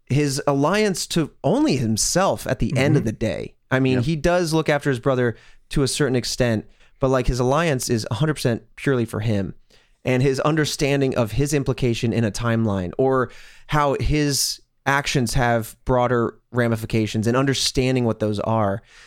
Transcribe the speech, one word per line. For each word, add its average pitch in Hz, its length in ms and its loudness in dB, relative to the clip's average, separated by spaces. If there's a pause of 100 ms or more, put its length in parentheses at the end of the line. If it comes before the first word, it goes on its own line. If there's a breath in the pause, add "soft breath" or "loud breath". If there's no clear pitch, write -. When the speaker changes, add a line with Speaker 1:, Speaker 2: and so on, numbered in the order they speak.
Speaker 1:
his 143 380 0
alliance 165 640 0
to 160 240 -2 (120)
only 214 340 2
himself 123 680 0
at - 140 -2
the 120 180 -2
end 135 200 4
of - 40 0
Speaker 2:
Mm-hmm. - 60 -2
Speaker 1:
the 113 60 -2
day. - 420 -6 (160)
I 131 80 2
mean, 131 140 2
Speaker 3:
Yeah. 127 80 2
Speaker 1:
he 151 140 0
does 170 380 0
look 160 160 2
after 147 220 0
his 123 80 -2
brother 123 360 0 (340 soft breath)
to - 120 0
a 131 60 2
certain 131 280 0
extent, 117 500 0 (340 soft breath)
but, 135 100 2
like, 127 180 2
his 127 120 2
alliance 135 500 0
is 113 220 0
a 117 40 -4
hundred 147 200 0
percent - 280 -2 (120)
purely 127 300 0
for 107 160 -6
him. 104 340 -2 (480 soft breath)
And 127 180 0
his 135 200 2
understanding 139 760 0
of 113 160 0
his 135 200 0
implication 123 640 0
in 113 100 2
a 107 80 0
timeline, 107 680 0
or 131 320 0 (360 loud breath)
how 147 320 0
his 143 640 -2 (260)
actions 139 460 0
have 120 500 0
broader 123 540 0 (140)
ramifications, 110 760 0
and 117 100 2
understanding 131 680 0
what 110 140 -2
those 107 220 -2
are. 107 420 0 (240 loud breath)